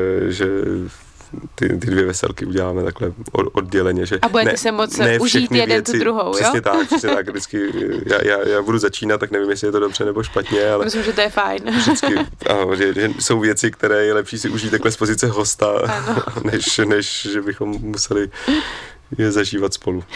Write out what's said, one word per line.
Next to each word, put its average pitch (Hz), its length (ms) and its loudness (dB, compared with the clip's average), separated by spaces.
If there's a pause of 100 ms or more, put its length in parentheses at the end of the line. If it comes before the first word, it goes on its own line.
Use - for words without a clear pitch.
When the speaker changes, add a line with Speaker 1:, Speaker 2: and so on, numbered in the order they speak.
(320)
Speaker 1:
že 95 140 0 (1080)
ty, - 140 0
ty 90 180 -2
dvě 95 200 2
veselky - 400 -4
uděláme 90 360 -2
takhle 90 300 -4 (200)
od-, - 200 0
odděleně, 92 540 0
že 92 160 -2
Speaker 2:
A 233 60 2
budete 220 220 2
Speaker 1:
ne, - 60 0
Speaker 2:
se 226 160 -2
moc 214 240 -2
Speaker 1:
ne 233 220 2
Speaker 2:
užít 240 220 2
Speaker 1:
všechny 247 180 2
Speaker 2:
jeden 226 260 2
tu 240 80 -4
Speaker 1:
věci, 233 120 2
Speaker 2:
druhou, 220 220 0
jo? 185 60 -2
Speaker 1:
přesně 220 280 2
tak, - 260 2
přesně 113 280 2
tak. 101 140 -2
Speaker 2:
<laughs> - 20 -8
Speaker 1:
Vždycky, 101 420 -2 (340)
já, 104 180 4
já, 101 240 2
já 104 140 2
budu 113 160 2
začínat, 104 400 0
tak 104 120 -2
nevím, 101 200 2
jestli 101 160 0
je 104 60 0
to 104 80 4
dobře 101 240 0
nebo 104 180 -2
špatně, 104 480 0
ale 104 140 2
Speaker 2:
Myslím, 220 180 -2
že 208 100 -2
to 196 80 0
je 208 100 2
fajn. 196 340 -2
<laughs> 226 140 -2
Speaker 1:
vždycky, 269 360 2 (360)
ano, 95 260 2
že, 98 180 2
že 104 160 0 (100)
jsou 113 200 2
věci, 107 300 2
které 104 360 2
je 107 80 4
lepší 104 240 -2
si 107 100 -4
užít 110 220 -2
takhle 110 200 2
z 110 60 -4
pozice 110 300 2
hosta, 104 440 0
Speaker 2:
Ano. - 520 0 (220)
Speaker 1:
<laughs> - 80 -
než, - 260 0
než 104 540 0
že 104 100 -2
bychom 101 260 -4
museli 104 640 -2 (880)
je 110 140 2
zažívat 98 420 0
spolu. 92 300 -4 (120)